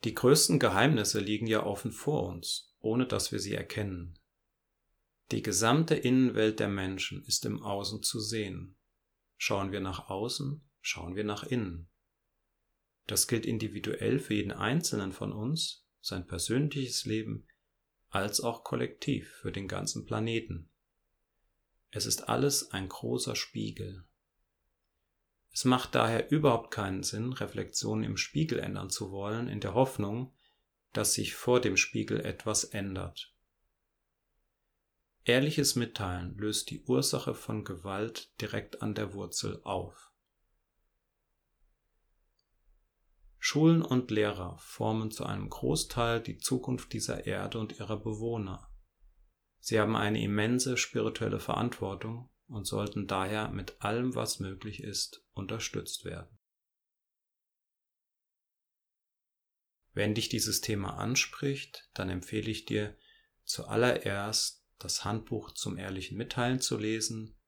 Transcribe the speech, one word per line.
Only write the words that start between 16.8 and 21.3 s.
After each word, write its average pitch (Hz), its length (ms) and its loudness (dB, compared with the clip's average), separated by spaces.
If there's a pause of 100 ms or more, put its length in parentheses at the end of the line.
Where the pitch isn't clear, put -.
Leben, 110 420 -4 (600)
als 98 320 0
auch - 240 -2
kollektiv 120 640 -2 (140)
für 98 100 -6
den 95 160 -6
ganzen 98 380 -4
Planeten. 110 640 -2 (1200)